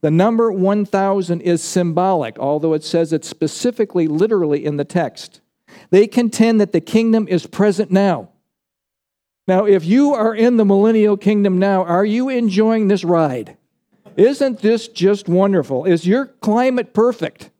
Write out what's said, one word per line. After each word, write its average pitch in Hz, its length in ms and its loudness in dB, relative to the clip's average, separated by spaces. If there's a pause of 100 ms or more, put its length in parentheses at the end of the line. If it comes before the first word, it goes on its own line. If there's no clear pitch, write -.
The 156 100 0
number 226 400 2
one 196 320 0
thousand 190 560 -2
is 170 240 -2
symbolic, 175 720 -2
although 147 360 -2
it 156 100 -4
says 165 300 -2
it 156 100 -4
specifically, 190 840 -4
literally 156 580 0
in 147 100 -4
the 147 80 -4
text. - 560 -6 (500)
They 202 160 6
contend 226 540 0
that 208 140 0
the 165 80 0
kingdom 220 480 0
is 175 180 -2
present 202 440 -2
now. 185 380 0 (1160)
Now, 185 180 2
if 196 200 2
you 262 280 2
are 220 220 0
in 233 220 2
the 220 80 4
millennial 208 500 4
kingdom 202 440 0
now, 190 260 2
are 175 200 0
you 233 220 -2
enjoying 220 600 0
this 190 160 0
ride? 156 500 -2 (640)
Isn't 262 420 2
this 220 300 0
just 196 400 -2
wonderful? 170 560 0
Is 170 200 0
your 240 200 0
climate 247 680 -4
perfect? 226 680 -4